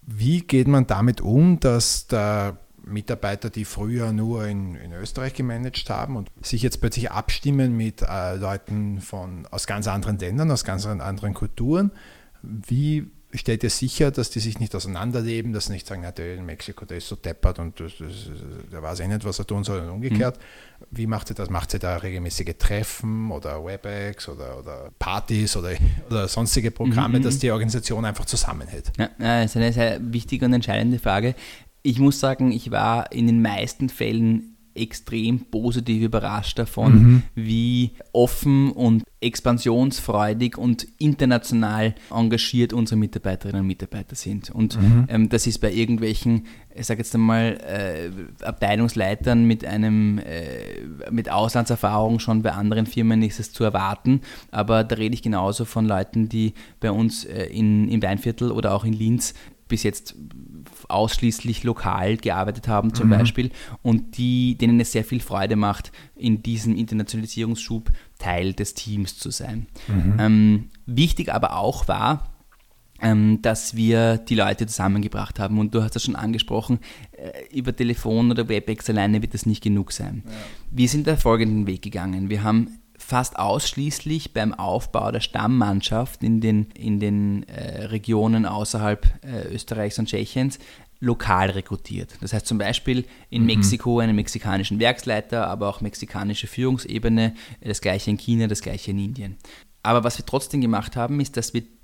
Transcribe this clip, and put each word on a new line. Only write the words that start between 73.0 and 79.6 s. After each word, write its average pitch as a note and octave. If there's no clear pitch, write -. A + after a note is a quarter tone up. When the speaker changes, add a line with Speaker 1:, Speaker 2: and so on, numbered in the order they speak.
Speaker 2:
ähm, A2
dass A2+
wir A2+
die A#2
Leute G2+
zusammengebracht G2+
haben G#2+
und G#2+
du A2+
hast A2
das A#2
schon B2
angesprochen, A2+
äh, -
über B2+
Telefon A#2
oder A2+
Webex G#2+
alleine G#2
wird G#2+
das G#2
nicht G#2+